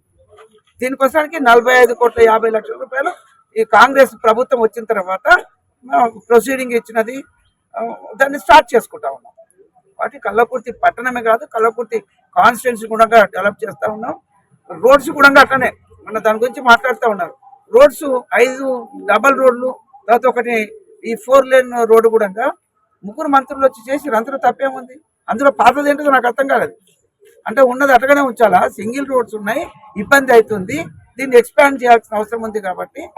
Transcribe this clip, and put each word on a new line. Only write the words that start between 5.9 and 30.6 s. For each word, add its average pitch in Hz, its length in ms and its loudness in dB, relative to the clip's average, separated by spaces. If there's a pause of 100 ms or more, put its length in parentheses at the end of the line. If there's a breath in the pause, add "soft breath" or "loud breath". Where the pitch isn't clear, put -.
ఆ, 233 120 2 (220)
ప్రొసీడింగ్ 247 440 0
ఇచ్చినది, 233 520 -6 (520)
ఆ, 226 180 -10 (260)
దాన్ని 277 180 0
స్టార్ట్ - 360 2
చేసుకుంటా - 340 -4
ఉన్నాం. - 240 -14 (680)
వాటి 247 180 -10
కల్లకుర్తి 233 540 -4
పట్టణమే 240 500 -4
కాదు, 226 220 -2
కల్లకుర్తి 233 540 -6 (380)
కాన్స్టిట్యుయెన్సీ 220 500 -2
కూడా 220 180 0
డెవలప్ 208 600 0
చేస్తా 214 280 -8
ఉన్నాం. 226 220 -10 (640)
రోడ్స్ 269 300 2
కూడా 277 300 4
అట్లనే 262 320 0 (340)
మన 208 120 -8
దాని 214 200 0
గురించి 247 240 -6
మాట్లాడుతూ 240 480 2
ఉన్నారు. 180 240 -8 (400)
రోడ్స్ 277 460 2 (140)
ఐదు 254 540 -2 (240)
డబల్ 247 260 2
రోడ్లు, 254 360 0 (340)
తర్వాత 240 180 2
ఒకటి 233 460 -4 (320)
ఈ 226 100 -6 (120)
ఫోర్ 262 200 4
లేన్ 254 260 0
రోడ్డు 226 360 2
కూడా 220 440 -2 (520)
ముగ్గురు 294 240 -10
మంత్రులు 269 380 -2
వచ్చి 254 280 -4
చేసి, 277 220 -6
అందులో 226 200 -6
తప్పేముంది? 254 640 -6 (280)
అందులో 262 220 0
పాతది 262 400 0
ఏంటో 285 120 -4
నాకు 262 240 0
అర్థం 240 200 -2
కాలేదు. 226 260 -2 (720)
అంటే 240 160 0
ఉన్నది 269 300 2
అటగానే 269 280 2
ఉంచాలా? 226 480 0
సింగిల్ 240 380 -8
రోడ్స్ 254 280 -4
ఉన్నాయి, 214 360 -8 (260)
ఇబ్బంది 254 360 2
అవుతుంది, 220 520 2 (340)